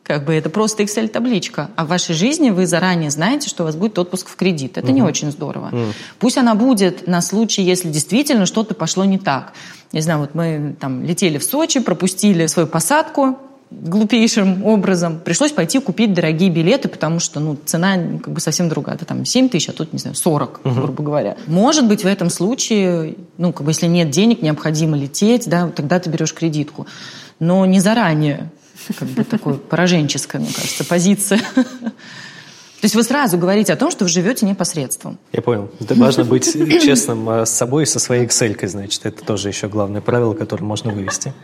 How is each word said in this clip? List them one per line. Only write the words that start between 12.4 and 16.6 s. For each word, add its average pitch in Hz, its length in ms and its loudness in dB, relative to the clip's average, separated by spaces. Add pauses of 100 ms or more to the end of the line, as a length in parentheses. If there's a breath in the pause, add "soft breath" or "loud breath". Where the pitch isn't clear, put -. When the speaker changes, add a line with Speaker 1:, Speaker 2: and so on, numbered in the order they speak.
Speaker 1:
свою 160 220 2
посадку 277 680 0 (340)
глупейшим 202 920 2
образом. 180 560 2
Пришлось 277 320 0
пойти 190 280 0
купить 220 340 0
дорогие 165 380 2
билеты, 170 360 2